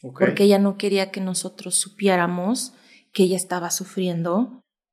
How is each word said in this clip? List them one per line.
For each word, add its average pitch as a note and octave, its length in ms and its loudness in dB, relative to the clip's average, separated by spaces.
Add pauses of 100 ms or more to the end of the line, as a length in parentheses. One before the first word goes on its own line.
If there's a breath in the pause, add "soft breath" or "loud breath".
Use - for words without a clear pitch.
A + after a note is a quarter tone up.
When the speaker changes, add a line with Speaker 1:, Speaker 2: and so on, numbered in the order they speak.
Speaker 1:
Ok. B2 160 -12
Speaker 2:
porque - 240 2
ella G3+ 160 6
no G3+ 180 2
quería G3 340 0
que G3 80 -10
nosotros F#3 560 -6
supiéramos F#3 1000 0 (380 soft breath)
que G3 120 2
ella F#3 140 2
estaba F3 340 -6
sufriendo, F3+ 880 -4 (300)